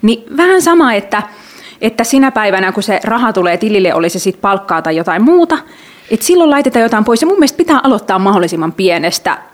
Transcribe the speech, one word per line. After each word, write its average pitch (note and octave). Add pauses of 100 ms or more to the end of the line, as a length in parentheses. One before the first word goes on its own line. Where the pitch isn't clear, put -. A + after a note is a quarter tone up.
Niin A3+ (140)
vähän F4+
sama, E4
että, G#3 (580)
että A3
sinä C4+
päivänä, F#3+
kun G3+
se G3
raha A3+
tulee F3+
tilille, G3+
oli E3+
se F#3
sit F#3
palkkaa F#3+
tai D#3+
jotain E3+
muuta, E4+ (540)
et A3
silloin E4+
laitetaan C4+
jotain A3+
pois. A#3
Ja D#4+
mun G4
mielestä D4
pitää E4
aloittaa A3
mahdollisimman E3+
pienestä F3 (160)